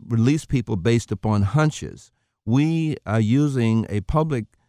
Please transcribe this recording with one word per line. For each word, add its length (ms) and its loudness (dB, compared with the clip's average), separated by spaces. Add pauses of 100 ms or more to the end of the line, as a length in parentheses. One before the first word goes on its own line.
release 380 2
people 320 -2
based 360 0
upon 300 -2
hunches. 680 -2 (340)
We 520 0 (100)
are 140 0
using 680 2
a 120 -4
public 460 -2 (220)